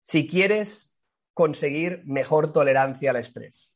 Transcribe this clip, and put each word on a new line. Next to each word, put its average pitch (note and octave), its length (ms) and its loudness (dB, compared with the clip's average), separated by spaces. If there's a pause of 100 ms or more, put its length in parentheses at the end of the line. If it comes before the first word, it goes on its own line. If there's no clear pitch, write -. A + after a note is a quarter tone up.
si D3+ 260 0
quieres G3+ 640 -2 (400)
conseguir D#3+ 720 -2
mejor D3 460 0
tolerancia C3+ 600 2
al B2 60 0
estrés - 580 -12